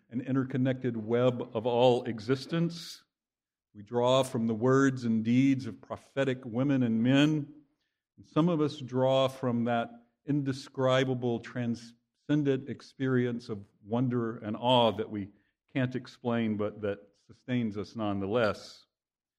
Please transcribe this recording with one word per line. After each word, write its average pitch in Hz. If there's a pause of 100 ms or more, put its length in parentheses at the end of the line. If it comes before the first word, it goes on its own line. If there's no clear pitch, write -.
(120)
an 120
interconnected 127
web 117
of 110
all 120
existence. 131 (680)
We 104
draw 120
from 127
the 117
words 131
and 113
deeds 127
of 110
prophetic 139
women 131
and 113
men. 143 (680)
And 101
some 160
of 165
us 147
draw 131
from 123
that 117 (380)
indescribable, 131
transcendent 131
experience 123
of 98 (180)
wonder 117
and 107
awe 120
that 98
we 104 (460)
can't 127
explain, 117
but 104
that 104 (260)
sustains 117
us 98
nonetheless. 104 (540)